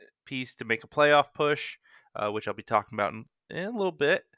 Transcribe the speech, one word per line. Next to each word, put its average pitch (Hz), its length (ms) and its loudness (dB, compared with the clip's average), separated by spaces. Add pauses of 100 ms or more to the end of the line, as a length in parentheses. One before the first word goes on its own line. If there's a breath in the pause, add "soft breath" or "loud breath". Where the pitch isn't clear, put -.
(240)
piece 131 300 -10
to - 100 -12
make 113 200 -2
a - 20 -18
playoff 147 480 4
push, 147 420 -2 (380 soft breath)
uh, 104 160 -2
which 107 160 -6
I'll 104 80 -4
be 104 80 -14
talking 110 320 0
about 104 200 0
in, 110 100 -12 (260)
in 175 140 -6
a 214 80 -8
little 196 180 0
bit. 156 320 0 (160)